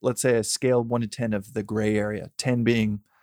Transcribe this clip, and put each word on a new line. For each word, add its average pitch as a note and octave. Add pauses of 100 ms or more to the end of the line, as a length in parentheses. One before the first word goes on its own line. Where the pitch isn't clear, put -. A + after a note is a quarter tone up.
let's A#2+
say B2
a G#2+
scale B2+
one A#2
to A2+
ten A2+
of G#2
the G#2+
gray G#2+
area, G#2
ten B2
being A2 (220)